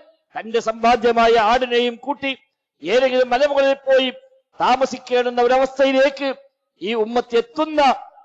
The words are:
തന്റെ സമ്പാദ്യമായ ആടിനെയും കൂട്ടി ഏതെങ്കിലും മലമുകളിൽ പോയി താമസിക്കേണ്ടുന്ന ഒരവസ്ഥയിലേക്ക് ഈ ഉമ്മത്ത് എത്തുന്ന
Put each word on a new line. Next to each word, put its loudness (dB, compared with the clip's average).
തന്റെ -4
സമ്പാദ്യമായ 2
ആടിനെയും 0
കൂട്ടി -8
ഏതെങ്കിലും 0
മലമുകളിൽ 2
പോയി 0
താമസിക്കേണ്ടുന്ന -2
ഒരവസ്ഥയിലേക്ക് 0
ഈ -6
ഉമ്മത്ത് -2
എത്തുന്ന 0